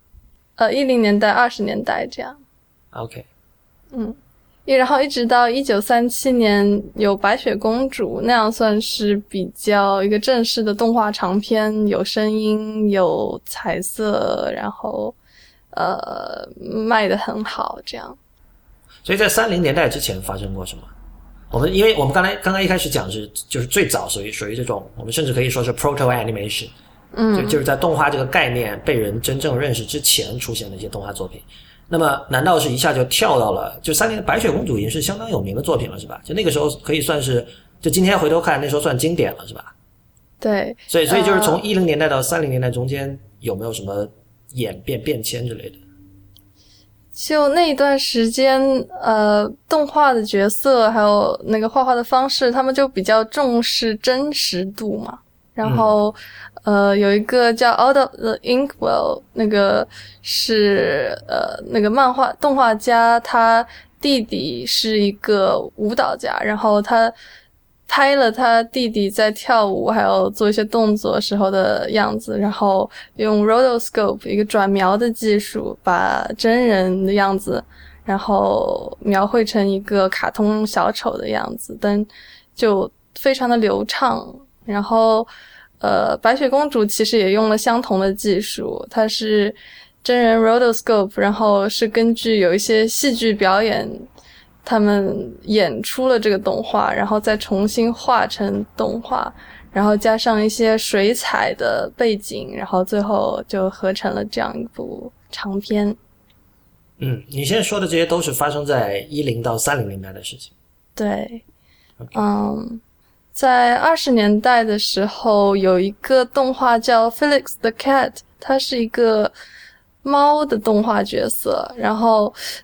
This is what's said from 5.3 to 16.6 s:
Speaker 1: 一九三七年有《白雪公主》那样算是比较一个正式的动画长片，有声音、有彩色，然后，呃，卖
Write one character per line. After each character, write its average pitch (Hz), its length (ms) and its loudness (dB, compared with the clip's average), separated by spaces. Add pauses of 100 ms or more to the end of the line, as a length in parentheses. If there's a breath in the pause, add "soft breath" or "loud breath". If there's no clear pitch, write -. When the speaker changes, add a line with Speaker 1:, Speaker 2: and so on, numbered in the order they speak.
Speaker 1:
一 269 140 -2
九 214 180 0
三 240 260 2
七 262 240 -2
年 202 520 4 (100)
有 202 240 0
《白 202 180 2
雪 226 200 -2
公 233 340 -2
主》 185 340 -6
那 233 80 0
样 226 200 4
算 214 280 2
是 208 380 0 (100)
比 190 280 -6
较 196 480 2
一 202 40 2
个 208 120 2
正 233 260 2
式 226 160 -2
的 214 100 0
动 226 220 0
画 214 180 0
长 190 280 -2
片， 214 480 0
有 196 160 0
声 214 280 -2
音、 214 600 -2
有 165 560 0
彩 - 340 -6
色， - 760 -2
然 208 140 -6
后， - 420 -8 (600 soft breath)
呃， - 840 -6
卖 220 520 0